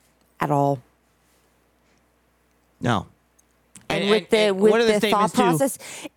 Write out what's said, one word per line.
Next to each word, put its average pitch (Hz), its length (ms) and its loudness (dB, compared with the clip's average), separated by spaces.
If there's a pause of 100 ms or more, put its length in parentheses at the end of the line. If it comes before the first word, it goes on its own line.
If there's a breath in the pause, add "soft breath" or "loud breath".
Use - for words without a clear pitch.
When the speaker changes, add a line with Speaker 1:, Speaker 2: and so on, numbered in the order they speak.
(380)
Speaker 1:
at 156 140 -4
all. 143 280 0 (2000)
Speaker 2:
No. 120 260 -2 (800)
Speaker 1:
And 165 140 -4
Speaker 2:
And, 196 80 -2
Speaker 1:
with 214 120 2
Speaker 2:
and, - 80 -20
Speaker 1:
the, 226 80 4
Speaker 2:
and 202 220 0
Speaker 1:
with 208 120 4
Speaker 2:
what 226 80 2
are 233 60 2
the 220 120 2
Speaker 1:
the 208 120 0
thought 208 200 2
Speaker 2:
statements, - 40 -14
too? 254 80 0
Speaker 1:
process, - 760 -2